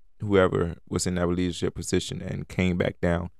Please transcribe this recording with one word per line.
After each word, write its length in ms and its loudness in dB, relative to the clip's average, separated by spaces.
whoever 560 2
was 180 -2
in 100 0
that 100 2
leadership 480 0
position 480 -4
and 260 -8
came 300 0
back 220 0
down." 280 0